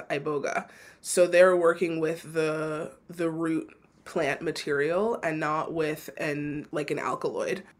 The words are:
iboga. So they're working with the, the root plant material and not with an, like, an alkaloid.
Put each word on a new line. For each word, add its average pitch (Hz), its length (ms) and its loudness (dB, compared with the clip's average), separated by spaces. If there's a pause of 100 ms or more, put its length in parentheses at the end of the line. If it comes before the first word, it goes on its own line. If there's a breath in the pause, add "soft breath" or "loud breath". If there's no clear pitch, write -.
iboga. 147 580 -4 (320 loud breath)
So - 280 2
they're 180 280 8
working 170 460 2
with 160 320 -4
the, 156 640 -2 (100)
the 170 220 -2
root 165 440 -2 (300)
plant 143 380 -2
material 156 840 0
and 156 160 -2
not 156 320 -2
with 156 460 -4
an, 147 560 -4
like, 151 180 -4
an 135 80 -2
alkaloid. 127 640 -4 (160)